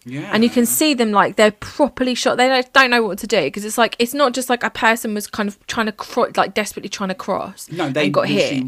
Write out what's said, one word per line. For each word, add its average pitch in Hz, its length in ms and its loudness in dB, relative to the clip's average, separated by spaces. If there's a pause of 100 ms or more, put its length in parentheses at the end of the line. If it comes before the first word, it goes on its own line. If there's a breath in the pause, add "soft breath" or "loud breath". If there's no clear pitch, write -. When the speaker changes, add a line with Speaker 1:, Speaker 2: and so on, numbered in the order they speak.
Speaker 1:
And 208 380 0
you 240 60 4
can 240 160 2
Speaker 2:
Yeah. 226 40 -2
Speaker 1:
see 311 240 2
them, 233 180 0
like, 196 260 2
they're 214 120 6
properly 254 640 -2
shot. - 240 0
They 247 100 4
don't, 254 240 0
don't 269 200 6
know 240 100 4
what 208 180 -2
to - 60 -10
do, 185 240 0
'cause 202 160 -8
it's 220 140 -6
like, 220 180 2
it's 240 160 -2
not 277 200 2
just, 254 140 -4
like, - 160 -2
a 226 60 -2
person 226 460 0
was 208 100 -6
kind 208 240 -6
of - 160 -14
trying 220 220 -4
to 220 40 -4
cro-, - 440 -4
like, 196 180 0
desperately 208 360 -6
trying 196 200 -6
to 185 60 -4
cross - 560 -8
Speaker 2:
No, 160 180 -4
they 147 160 0
Speaker 1:
and 147 80 0
got 143 160 0
Speaker 2:
literally 139 280 0
Speaker 1:
hit. 127 100 -4